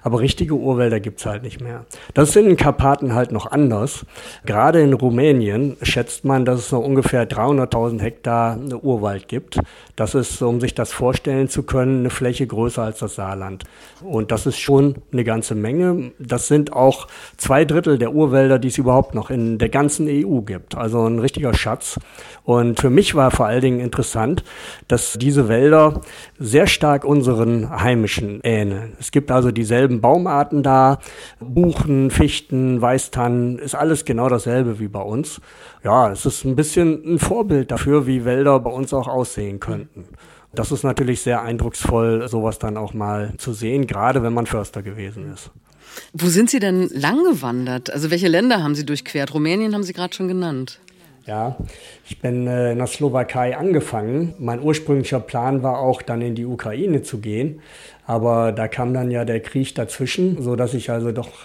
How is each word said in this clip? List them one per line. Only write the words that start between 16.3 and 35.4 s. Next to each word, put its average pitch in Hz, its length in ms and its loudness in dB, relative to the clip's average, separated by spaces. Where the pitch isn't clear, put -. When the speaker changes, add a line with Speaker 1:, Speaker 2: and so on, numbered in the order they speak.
Speaker 1:
sind 147 260 2
auch 127 360 2
zwei 143 280 4
Drittel 156 340 2
der 120 160 0
Urwälder, 135 440 4
die 127 100 0
es 120 100 -4
überhaupt 127 360 4
noch 117 160 -4
in 113 280 0
der 113 100 2
ganzen 143 380 0
E 147 180 0
U 143 180 0
gibt. 98 340 -10
Also 113 300 0
ein 117 120 0
richtiger 127 360 0
Schatz. - 440 -4
Und 120 360 2
für 127 100 4
mich 185 240 4
war 135 160 6
vor 120 160 2
allen 120 140 0
Dingen 123 200 2
interessant, 123 640 -2
dass - 280 0
diese 135 340 2
Wälder 151 540 6
sehr 143 280 4
stark 143 380 2
unseren 117 760 2
heimischen 107 640 0
ähneln. 107 560 -2
Es - 100 -10
gibt 143 200 0
also 127 200 4
dieselben 120 500 2
Baumarten 147 640 2
da, 135 380 4
Buchen, 135 680 2
Fichten, 131 720 0
Weißtannen, 123 800 0
ist 143 160 -10
alles 151 300 0
genau 120 240 0
dasselbe 120 500 0
wie 107 100 -6
bei 101 140 -8
uns. 113 380 -6